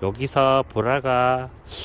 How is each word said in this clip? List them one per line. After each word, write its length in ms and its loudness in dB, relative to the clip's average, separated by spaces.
여기서 680 2
보라가, 800 0